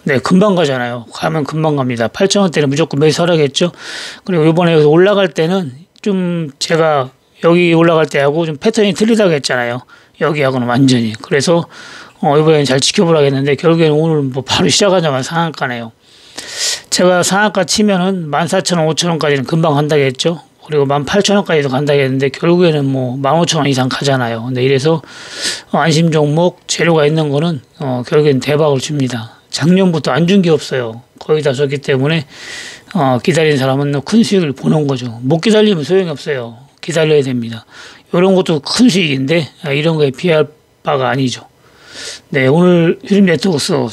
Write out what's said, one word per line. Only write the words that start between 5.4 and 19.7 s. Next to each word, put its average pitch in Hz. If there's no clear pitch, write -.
좀 175
제가 156
여기 170
올라갈 165
때하고 147
좀 156
패턴이 214
틀리다고 214
했잖아요. 127
여기하고는 135
완전히. 123
그래서, 165
어, 147
이번에는 156
잘 131
지켜보라겠는데 143
결국에는 165
오늘 156
뭐 131
바로 -
시작하자마자 170
상한가네요. 135
제가 180
상한가 190
치면은 190
만 147
사천 180
원, 156
오천 160
원까지는 147
금방 160